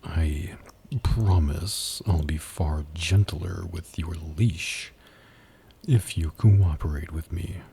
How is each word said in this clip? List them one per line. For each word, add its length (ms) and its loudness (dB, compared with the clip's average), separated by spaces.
I 500 -2
promise 1040 2
I'll 160 2
be 160 -2
far 460 -2
gentler 760 0
with 280 -10
your 160 -4
leash 560 -2
if 300 2
you 200 0
cooperate 760 4
with 200 -8
me. 240 -8